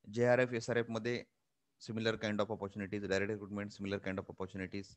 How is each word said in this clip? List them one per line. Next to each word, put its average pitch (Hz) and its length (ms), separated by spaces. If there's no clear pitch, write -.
जेआरएफ, 123 380
एसआरएफ 117 380
मध्ये 113 340
similar 113 360
kind 104 240
of 101 100
opportunities, 101 540
direct 98 260
recruitment, 101 440
similar 98 240
kind 95 220
of 92 100
opportunities. 95 560